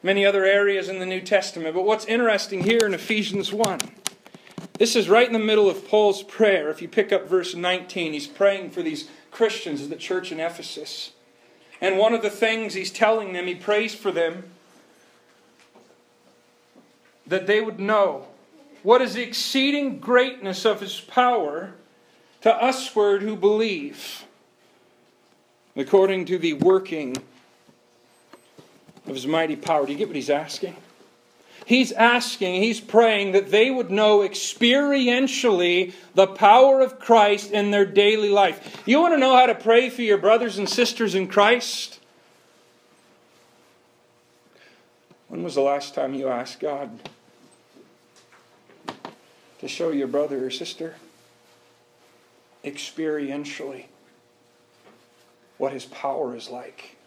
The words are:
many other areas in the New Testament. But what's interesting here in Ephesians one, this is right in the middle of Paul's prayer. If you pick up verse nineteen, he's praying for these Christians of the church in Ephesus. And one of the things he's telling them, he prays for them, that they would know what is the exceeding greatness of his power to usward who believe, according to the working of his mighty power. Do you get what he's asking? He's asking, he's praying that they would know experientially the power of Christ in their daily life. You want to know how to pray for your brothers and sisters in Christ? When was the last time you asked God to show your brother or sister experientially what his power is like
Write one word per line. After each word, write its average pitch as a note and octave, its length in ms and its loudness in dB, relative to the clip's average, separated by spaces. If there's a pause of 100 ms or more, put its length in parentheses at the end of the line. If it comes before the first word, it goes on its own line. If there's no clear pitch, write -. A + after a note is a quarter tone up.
many G3 240 2
other G3 180 2
areas G3 440 2
in F#3+ 100 -8
the F#3 80 -8
New F#3 140 -6
Testament. F3+ 540 -4
But F#3 100 -2
what's G#3+ 220 0
interesting G#3+ 580 -2
here A3+ 160 2
in G3+ 140 2
Ephesians G3 580 -4
one, G3+ 260 0 (1000)
this A#3 180 2
is F#3 120 2
right A#3 180 6
in A#3 60 -6
the A3+ 60 0
middle G#3+ 320 2
of F3+ 160 -8
Paul's G#3 380 2
prayer. F#3 460 0
If D#3 120 -10
you E3+ 60 -14
pick A3 240 -2
up F3 160 -2
verse F3 260 -2
nineteen, F3 600 -6
he's C#3+ 120 -8
praying G3 440 -2
for F3 120 -8
these D#3 260 -8 (220)
Christians F3+ 520 -4
of C#3+ 80 -12
the D#3 60 -10
church F#3 360 -8
in D#3+ 80 -10
Ephesus. D#3 720 -10 (680)
And F#3+ 180 0
one A3 160 4
of A3+ 80 -4
the G#3 80 -2
things A3 440 -2
he's F#3+ 160 -8
telling G#3+ 420 0
them, F3+ 140 -6
he F3 80 -6
prays G#3 400 -4
for G3+ 160 -6
them, E3+ 400 -4 (2750)
that F#3 200 -2
they G#3+ 140 2
would G#3+ 180 -8
know G3 480 0 (560)
what A#3+ 200 4
is G3+ 120 -4
the A#3+ 80 -6
exceeding C#4 800 -2
greatness B3 640 -2
of G#3+ 160 0
his F#3+ 200 -12
power F#3+ 720 -2 (680)
to A3 100 4
usward G#3 720 0
who G#3+ 140 -4
believe, G3 880 -2 (1500)
according F#3+ 480 2
to F3 140 -4
the D#3+ 160 -2
working D#3+ 640 0 (1900)
of C3+ 80 -10
his C3 120 -10
mighty D#3 280 -2
power. D3 320 -2
Do C#3+ 60 -8
you C#3+ 60 -8
get G#3 100 -4
what D3 80 -10
he's C3+ 140 -8
asking? D#3 460 -6 (880)
He's B3+ 280 2
asking, A3 680 0
he's A3+ 200 -2
praying G#3 520 2
that G3 200 2
they A3 180 4
would A#3+ 220 -4
know G#3+ 260 4
experientially A#3+ 1700 0 (220)
the F#3+ 120 6
power B3+ 540 6
of C4 180 0
Christ G#3 540 4
in G3+ 180 0
their G3+ 160 4
daily G#3 440 2
life. G3 540 0
You C4 160 4
want F4 140 4
to C#4+ 60 2
know C4 160 6
how B3+ 100 8
to A#3 80 2
pray A#3 340 4
for B3+ 140 -8
your G#3 160 4
brothers G#3+ 400 2
and G3 100 -4
sisters A#3 460 -2
in F#3+ 140 -2
Christ? A3 720 0 (3250)
When - 160 -10
was D#3 100 -10
the C#3 60 0
last C#3 340 -2
time C#3 200 -4
you C3+ 140 -6
asked B2 300 -8
God C#3 400 -8 (2500)
to C3+ 80 -12
show E3 220 -4
your C#3+ 180 -2
brother C#3+ 360 -4
or B2+ 60 -6
sister E3 460 -12 (1700)
experientially C#3+ 1200 -8 (1700)
what C3+ 140 -4
his C3 140 -14
power C3+ 500 -8
is A2+ 120 -18
like - 480 -18 (100)